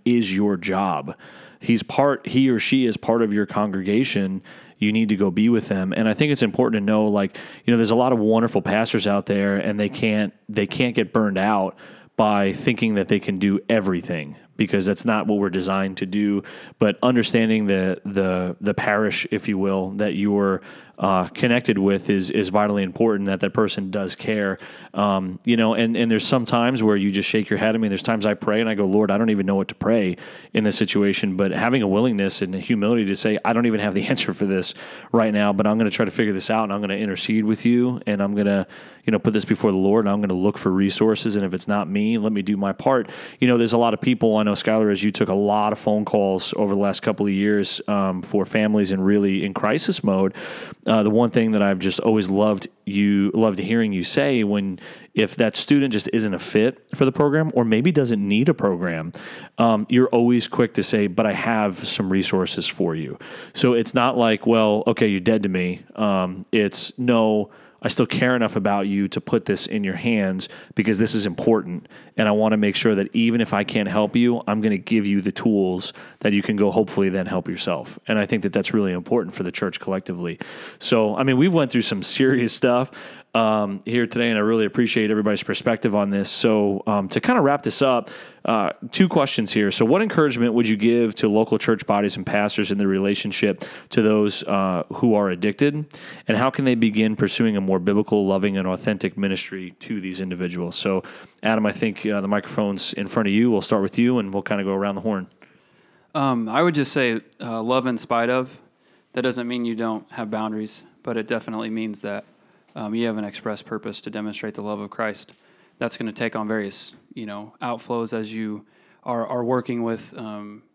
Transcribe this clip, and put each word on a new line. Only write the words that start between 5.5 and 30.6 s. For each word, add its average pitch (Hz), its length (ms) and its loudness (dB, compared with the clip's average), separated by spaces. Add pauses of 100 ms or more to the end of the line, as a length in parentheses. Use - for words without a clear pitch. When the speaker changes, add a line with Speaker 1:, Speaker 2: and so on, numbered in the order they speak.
Speaker 1:
them." 95 280 -2
And 110 100 0
I 107 60 2
think 147 180 0
it's 135 120 0
important 113 400 0
to - 20 -2
know, 107 220 2
like, 104 320 0 (260)
you 120 80 2
know, 117 60 4
there's 113 120 4
a 113 60 4
lot 123 160 4
of 120 60 2
wonderful 110 420 2
pastors 104 460 0
out 101 180 2
there, 101 320 0
and 101 240 -2
they 104 80 0
can't, 107 460 -2 (120)
they 104 200 -2
can't 123 280 -2
get 107 200 -2
burned 104 240 2
out 98 360 2 (420)
by 101 360 4
thinking 113 440 0
that 98 120 0
they 101 100 4
can 98 200 -4
do 98 220 2 (100)
everything, 87 680 -2 (220)
because 101 260 0
that's 98 220 -2
not 107 200 0
what 104 120 0
we're 101 100 0
designed 95 480 -2
to 98 100 -6
do. 101 360 0 (360)
But 104 240 2
understanding 110 640 2
the, 95 380 0
the, 92 560 -2
the 101 140 -2
parish, 104 560 -2
if 107 180 -4
you 104 80 0
will, 95 360 -2
that 101 240 -2
you're, 101 440 2 (380)
uh, 92 300 2
connected 120 480 0
with 98 320 2
is, 98 220 0
is 95 200 0
vitally 104 320 2
important, 98 440 0
that 95 140 -2
that 98 120 0
person 101 380 0
does 95 240 -4
care. 101 440 -2 (340)
Um, 95 520 0
you 117 120 4
know, 113 180 4
and, 113 220 0
and 113 140 2
there's 110 160 2
some 127 180 2
times 120 380 2
where 107 140 4
you 101 140 2
just 98 180 0
shake 107 220 0
your 104 80 0
head. 110 160 2
I 113 40 0
mean, 110 120 0
there's 95 120 -2
times 107 240 0
I 104 80 2
pray 107 260 -2
and 113 80 0
I 110 60 -2
go, 101 120 0
"Lord, 101 240 2
I 98 80 2
don't 113 120 2
even 98 160 0
know 98 100 0
what 95 120 -2
to - 60 -12
pray 104 420 0 (360)
in 107 120 2